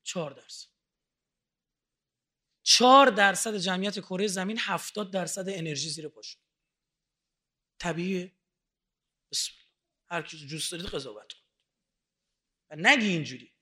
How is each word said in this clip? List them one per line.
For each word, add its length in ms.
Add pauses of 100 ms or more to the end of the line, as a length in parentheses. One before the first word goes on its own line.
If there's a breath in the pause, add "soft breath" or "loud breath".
چهار 280
درصد. 360 (2000)
چهار 460
درصد 480
جمعیت 420
کره 280
زمین، 320
هفتاد 520
درصد 380
انرژی 400
زیر 180
پاشون. 340 (1400)
طبیعیه. 520 (1000)
بسم 220
الله. 120 (420)
هر 140
کی 160
جوست 340
دارید 160
قضاوت 460
کنید. 120 (1200)
و 60
نگی 320
اینجوری. 540